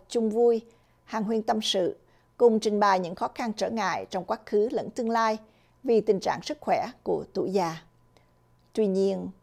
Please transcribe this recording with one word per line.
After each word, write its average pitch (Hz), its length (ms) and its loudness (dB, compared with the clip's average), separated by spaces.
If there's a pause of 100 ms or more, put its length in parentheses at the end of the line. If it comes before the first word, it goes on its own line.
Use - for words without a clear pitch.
chung 226 200 0
vui, 226 320 4 (420)
hàn 220 200 -6
huyên 220 180 -2
tâm 220 200 -2
sự, 185 360 0 (400)
cùng 226 220 6
trình 208 200 0
bày 196 200 4
những 170 160 -6
khó 233 200 -4
khăn 233 180 -6
trở 185 160 -2
ngại 185 400 -4
trong 180 160 -6
quá 220 200 -4
khứ 208 260 2
lẫn 214 180 -4
tương 226 200 -4
lai 226 280 0 (460)
vì 233 180 4
tình 202 180 2
trạng 165 240 -4
sức 302 180 -8
khỏe 170 260 -2 (160)
của 160 200 -2 (100)
tuổi - 180 -2
già. 170 320 -2 (880)
Tuy 214 140 2
nhiên, 190 420 0 (140)